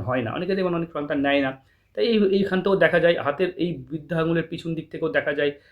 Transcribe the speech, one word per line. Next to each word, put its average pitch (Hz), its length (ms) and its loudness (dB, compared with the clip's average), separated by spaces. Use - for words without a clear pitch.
হয় 127 160 0
না। 110 140 -4
অনেকে 180 200 -2
দেখবেন 180 240 0
অনেক 165 160 -6
সন্তান 147 300 -2
নেয় 139 200 2
না, 135 40 0
তাই 214 160 2
এই, 220 60 4
এইখান 196 260 2
থেকেও 190 220 4
দেখা 165 200 4
যায়, 170 200 4
হাতের 143 320 -2
এই 175 140 -2
বৃদ্ধা 156 340 -8
আঙুলের 165 280 0
পিছন 160 240 -8
দিক 156 180 -8
থেকেও 160 240 -4
দেখা 147 220 0
যায়, 147 140 0